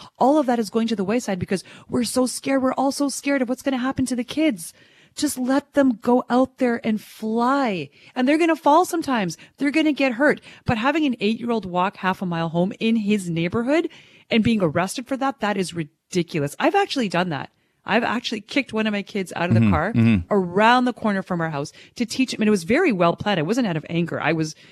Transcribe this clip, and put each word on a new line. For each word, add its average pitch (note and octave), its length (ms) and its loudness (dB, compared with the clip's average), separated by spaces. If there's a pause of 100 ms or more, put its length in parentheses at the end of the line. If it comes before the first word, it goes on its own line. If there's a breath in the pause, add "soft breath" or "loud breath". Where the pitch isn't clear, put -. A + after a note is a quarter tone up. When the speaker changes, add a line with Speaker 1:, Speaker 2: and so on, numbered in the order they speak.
(180 loud breath)
Speaker 1:
All C#4 200 4
of C#4+ 80 2
that A#3+ 120 0
is A3 120 -2
going A3+ 180 0
to A3+ 80 -2
the G3 80 -2
wayside G#3 340 -2
because F3+ 240 -4 (260 loud breath)
we're B3 160 -2
so B3+ 220 0
scared. C4+ 360 -2
We're B3+ 100 2
all C4+ 200 0
so C#4+ 160 -2
scared C#4 320 -2
of A#3+ 80 -2
what's B3+ 140 -4
gonna C4+ 160 0
happen C4 280 -2
to B3 100 -4
the A#3+ 80 -2
kids. C4+ 480 -2 (440 soft breath)
Just D4 220 -4
let C4 340 -2
them C4+ 300 2
go A#3+ 260 2
out C4 300 0
there A#3+ 280 0
and G#3+ 140 0
fly. A3+ 880 -2 (260 soft breath)
And B3+ 140 0
they're D4+ 100 6
gonna E4 160 4
fall D4+ 300 4
sometimes. B3 520 -2 (200 loud breath)
They're C#4+ 140 0
gonna D4+ 240 2
get C4+ 180 0
hurt. B3 300 2 (240 loud breath)
But B3+ 120 2
having D4 280 2
an B3 140 0
eight-year-old A3+ 440 -2
walk F3+ 320 -2
half F#3 260 -2
a G3 40 -4
mile E3 240 -4
home F3 280 0
in A3+ 180 0
his G3+ 340 0
neighborhood A#3 580 0 (420 loud breath)
and A3 140 2
being A3+ 180 2
arrested F3 460 -2
for C4+ 80 -4
that, C4 240 -4
that G#3 160 -2
is F#3 180 -4
ridiculous. E3 840 -4
I've D#4 140 2
actually C#4+ 340 0
done F3+ 220 -2
that. C#3 200 -8 (380)
I've A3+ 160 2
actually A3+ 380 -4
kicked - 320 -4
one A3 140 0
of G#3+ 40 -4
my G3+ 100 -4
kids F#3+ 340 -8
out E3+ 120 -2
of F3+ 60 4
the A2+ 60 6
Speaker 2:
Mm-hmm, A2 100 4
Speaker 1:
car E3 220 0
Speaker 2:
mm-hmm. A2+ 380 4
Speaker 1:
around G#3 560 4
the B3 60 0
corner G3 300 -2
from F3+ 180 -4
our D#3+ 100 -2
house C#3+ 220 -6 (220 loud breath)
to A#3+ 100 -4
teach B3+ 300 -2
him. - 80 -2
And G#3+ 60 2
it - 20 6
was G3 140 2
very C#4+ 280 2
well F3 240 2
planned. G3+ 220 -2
It D3+ 80 0
wasn't A#3 220 0
out E3 80 -2
of D#3 120 -8
anger. E3 320 -2
I D3+ 120 0
was, D#3 220 -4 (180 soft breath)